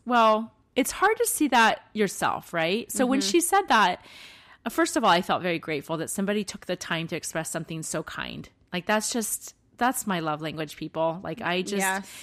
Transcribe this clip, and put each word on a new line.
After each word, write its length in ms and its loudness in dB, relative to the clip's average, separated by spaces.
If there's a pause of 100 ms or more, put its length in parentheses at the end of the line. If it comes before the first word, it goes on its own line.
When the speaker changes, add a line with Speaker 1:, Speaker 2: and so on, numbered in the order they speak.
Speaker 1:
Well, 460 4 (240)
it's 160 0
hard 260 2
to 80 0
see 220 0
that 460 4
yourself, 600 -2
right? 380 0
So 160 2
when 140 2
Speaker 2:
Mm-hmm. 100 -2
Speaker 1:
she 100 4
said 280 2
that, 300 4 (640)
uh, 40 -2
first 260 0
of 80 2
all, 60 6
I 120 6
felt 200 -2
very 180 -2
grateful 380 -4
that 120 -6
somebody 340 0
took 220 -12
the 100 -4
time 320 -4
to 80 -6
express 360 -6
something 320 -8
so 200 -6
kind. 440 -10 (240)
Like, 140 -6
that's 260 0
just, 440 -6 (220)
that's 300 0
my 120 0
love 220 -4
language, 360 -6
people. 460 -2
Like, 180 -8
I 220 0
just, 180 -4
Speaker 2:
Yes. 280 -2 (140)